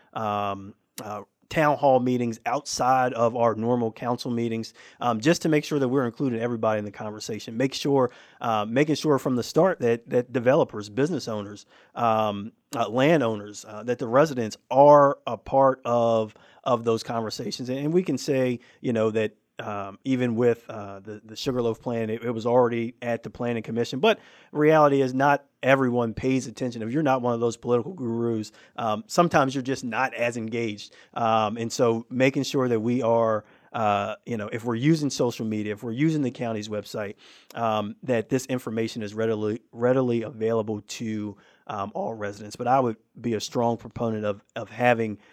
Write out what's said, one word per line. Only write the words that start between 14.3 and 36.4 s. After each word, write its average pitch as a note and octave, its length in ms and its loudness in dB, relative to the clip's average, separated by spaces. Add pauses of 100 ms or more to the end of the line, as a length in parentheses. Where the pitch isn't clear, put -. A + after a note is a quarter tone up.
are C#3+ 560 8
a A#2+ 100 -6
part C3+ 480 2
of, A#2 500 2 (280)
of A#2 220 0
those A2+ 180 0
conversations. A#2 640 -6
And, B2+ 100 -4
and D3 140 -2
we F3+ 120 2
can D3+ 120 -2
say, B2+ 440 0 (200)
you B2+ 120 -2
know, A2 180 2
that, G#2+ 220 -2 (260)
um, G2+ 460 -10
even B2 320 0
with, A#2 340 2
uh, G2+ 300 -12
the, G#2+ 220 -14
the A2 140 -18
Sugarloaf A#2+ 460 -2
plan, A#2 260 -4
it, A2+ 160 -6
it A#2+ 60 -2
was A2+ 160 -4
already A#2+ 560 2
at A#2+ 200 -4
the - 60 -12
Planning A#2 340 -6
Commission. A#2 380 -4
But - 180 4 (340)
reality D3+ 500 6
is B2+ 100 0
not C#3+ 320 2 (180)
everyone B2 520 2
pays C3 320 -2
attention. A#2+ 340 -8
If A2 120 -6
you're D3+ 100 -2
not C3+ 180 2
one A#2+ 140 0
of A#2 60 -2
those A#2 180 0
political A#2+ 340 0
gurus, A#2 600 -2 (240)
um, A2 300 -2
sometimes D#3+ 480 2
you're C#3 80 -4
just B2+ 220 -6
not A#2+ 300 -4
as A#2 240 -2
engaged. A2 560 -6 (180)
Um, A2 460 0
and A#2 120 -4
so A#2 380 2
making C3 360 2
sure B2+ 240 -2
that A#2 120 2
we A#2+ 220 0
are, A2+ 420 2 (300)
uh, G#2 400 0 (100)
you A#2 140 -6
know, G#2 120 -8
if A2+ 140 -8
we're A#2+ 120 -2
using D3 340 2
social B2 340 -2
media, G#2+ 300 -4
if G2+ 80 -18
we're A#2+ 100 -8
using D3+ 300 0
the B2 80 0
county's A2+ 400 -6